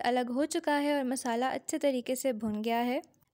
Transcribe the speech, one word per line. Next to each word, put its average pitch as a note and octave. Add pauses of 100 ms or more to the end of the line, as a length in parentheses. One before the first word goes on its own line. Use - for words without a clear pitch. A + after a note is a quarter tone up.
अलग B3
हो C4+
चुका D#4
है C#4+
और C#4
मसाला B3
अच्छे -
तरीके B3+
से C4
भुन G#3+
गया A#3
है। B3+ (320)